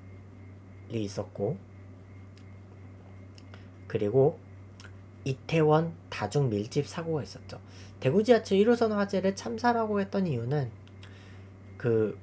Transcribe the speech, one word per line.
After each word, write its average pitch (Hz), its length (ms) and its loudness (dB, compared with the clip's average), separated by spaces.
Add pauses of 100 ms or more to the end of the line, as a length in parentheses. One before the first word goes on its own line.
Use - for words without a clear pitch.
(920)
있었고, 107 640 -4 (2250)
그리고 117 520 2 (880)
이태원 156 680 2 (140)
다중 135 400 0
밀집 113 380 -2
사고가 160 360 -4
있었죠. - 360 -14 (400)
대구 165 240 4
지하철 220 340 6
일 214 120 6
호선 233 220 4
화재를 196 440 0
참사라고 226 640 0
했던 196 280 -2
이유는 127 440 -2 (1040)
그 110 460 2